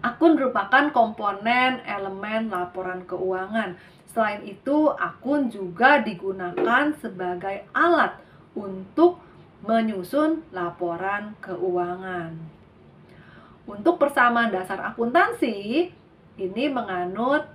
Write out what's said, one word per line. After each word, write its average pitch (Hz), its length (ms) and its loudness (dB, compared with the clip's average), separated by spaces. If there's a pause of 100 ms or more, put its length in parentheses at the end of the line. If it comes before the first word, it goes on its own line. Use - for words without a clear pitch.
Akun 320 320 4
merupakan 262 560 2
komponen 226 960 0
elemen 202 640 -6
laporan 180 560 -6
keuangan. 185 720 -4 (320)
Selain 208 400 0
itu, 294 480 2
akun 247 560 0
juga 208 480 4
digunakan 190 960 0
sebagai 185 720 -6
alat 302 480 2 (400)
untuk 196 640 2 (400)
menyusun 226 880 0
laporan 185 880 -4
keuangan. 180 960 -4 (1400)
Untuk 208 320 2
persamaan 240 480 2
dasar 190 400 -4
akuntansi, 247 960 0 (560)
ini 202 240 -4
menganut 226 880 -2